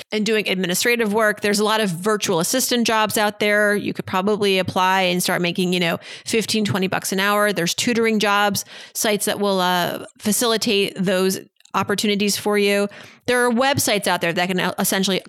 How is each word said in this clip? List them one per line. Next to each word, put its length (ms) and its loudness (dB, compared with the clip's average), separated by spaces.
and 140 -2
doing 240 0
administrative 640 0
work. 280 2
There's 180 2
a 40 2
lot 160 2
of 120 0
virtual 480 0
assistant 480 0
jobs 320 0
out 200 0
there. 360 2
You 180 -4
could 140 -10
probably 500 0
apply 460 2
and 180 0
start 220 -2
making, 300 0
you 60 0
know, 200 0
fifteen, 400 -2
twenty 220 0
bucks 240 -4
an 80 -2
hour. 340 2
There's 220 -2
tutoring 420 0
jobs, 480 0
sites 300 -2
that 140 -2
will, 200 0
uh, 480 0
facilitate 800 0
those 420 0
opportunities 640 0
for 200 0
you. 300 2
There 180 2
are 60 2
websites 560 0
out 140 0
there 100 0
that 160 0
can, 140 -2
uh, 180 -2
essentially 500 0